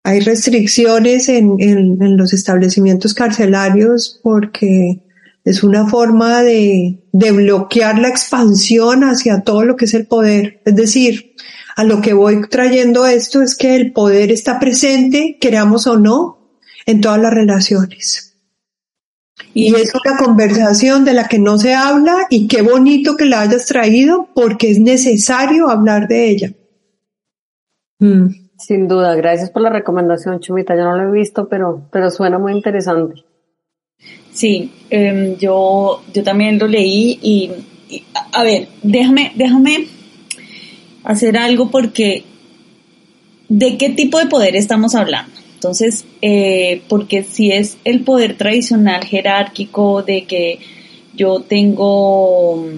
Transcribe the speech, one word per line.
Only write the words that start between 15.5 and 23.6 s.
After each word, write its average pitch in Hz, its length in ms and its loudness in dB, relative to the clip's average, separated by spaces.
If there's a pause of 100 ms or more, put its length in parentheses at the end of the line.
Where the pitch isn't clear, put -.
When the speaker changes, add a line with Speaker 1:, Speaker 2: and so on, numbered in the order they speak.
Speaker 1:
o 233 140 2
no, 247 580 -2 (280)
en 214 160 2
todas 214 200 0
las 226 120 0
relaciones. 196 1040 -2 (1160)
Y 220 180 2
Speaker 2:
Y 226 40 4
Speaker 1:
es 220 160 0 (140)
una 269 120 0
conversación 220 840 2
de 269 100 2
la 233 140 0
que 226 120 0
no 208 180 2
se 247 160 0
habla 294 560 2
y 214 180 0
qué 226 140 0
bonito 277 560 2
que 302 80 0
la 240 160 2
hayas 233 240 0